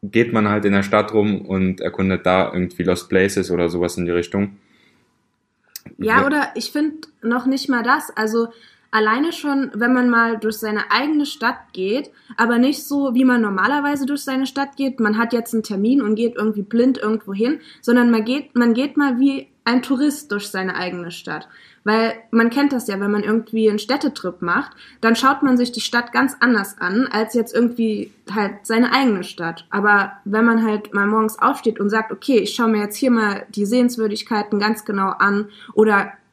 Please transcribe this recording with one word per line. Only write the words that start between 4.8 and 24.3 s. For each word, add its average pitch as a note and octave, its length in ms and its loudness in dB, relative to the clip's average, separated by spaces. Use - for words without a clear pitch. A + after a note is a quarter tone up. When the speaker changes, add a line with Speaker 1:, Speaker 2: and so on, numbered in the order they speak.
Speaker 2:
Ja, A3+ 220 2
Speaker 1:
Ja. C4+ 60 2
Speaker 2:
oder C#4+ 280 0
ich - 180 -8
find D4+ 360 -4
noch B3 220 0
nicht C4+ 240 -2
mal B3 140 0
das. C#4 340 0
Also A3 320 0
alleine A3+ 420 2
schon, C#4 420 -2
wenn A#3+ 180 2
man B3 160 4
mal A#3 300 2
durch G#3+ 180 -4
seine G#3+ 340 -4
eigene C#4+ 360 2
Stadt C4 320 -4
geht, G3 360 -2
aber A#3 200 2
nicht C#4 260 2
so, C#4 300 -2
wie C4 120 4
man B3 160 4
normalerweise C4+ 640 0
durch C#4+ 160 -4
seine C4 240 -4
Stadt C#4 300 -6
geht. C4+ 240 -4
Man G#3+ 180 2
hat A#3 160 -2
jetzt A#3 180 -2
einen A3 100 0
Termin G#3+ 380 0
und G#3+ 140 0
geht A3+ 220 0
irgendwie G#3 260 -2
blind A#3+ 340 2
irgendwo G#3+ 380 -4
hin, A#3+ 260 0
sondern A#3+ 280 4
man A3 140 2
geht, C4+ 320 -4
man A#3+ 160 4
geht C#4 240 -2
mal C#4 240 0
wie C4+ 280 0
ein B3 180 2
Tourist C#4 500 -2
durch G3+ 160 -6
seine F#3+ 280 -6
eigene F3 340 -8
Stadt. E3 360 -12
Weil A3+ 300 2
man A3+ 200 4
kennt C#4+ 240 2
das A#3 140 -4
ja, G3 120 -4
wenn G3+ 100 -2
man G#3 120 0
irgendwie A3 480 0
einen G#3 80 -2
Städtetrip B3+ 640 -4